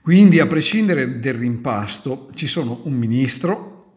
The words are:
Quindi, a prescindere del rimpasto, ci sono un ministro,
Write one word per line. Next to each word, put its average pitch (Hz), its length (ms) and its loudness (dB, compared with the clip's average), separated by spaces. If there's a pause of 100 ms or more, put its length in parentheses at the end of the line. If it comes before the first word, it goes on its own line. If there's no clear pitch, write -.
Quindi, 175 400 6
a 143 60 2
prescindere 151 720 -2
del 127 160 -4
rimpasto, 117 1000 -4
ci 151 120 -6
sono 123 380 -4
un 143 100 -6
ministro, 123 1040 -4